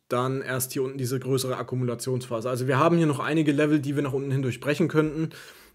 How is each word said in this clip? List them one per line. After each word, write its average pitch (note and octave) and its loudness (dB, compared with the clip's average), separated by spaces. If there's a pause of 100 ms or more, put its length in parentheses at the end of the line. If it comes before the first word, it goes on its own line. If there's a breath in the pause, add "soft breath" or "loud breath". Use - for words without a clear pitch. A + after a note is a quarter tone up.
dann C3 0
erst B2+ -4
hier C#3+ -2
unten C3+ -6
diese C3 -2
größere B2+ -2
Akkumulationsphase. B2 -4
Also B2+ -2
wir C3 4
haben E3+ 6
hier D#3+ 4
noch C#3 2
einige D3+ 2
Level, D3+ 4
die C#3 -4
wir D3 0
nach C3 -2
unten C3+ -2
hin C3+ 0
durchbrechen C#3+ 0
könnten. D#3 0 (440 loud breath)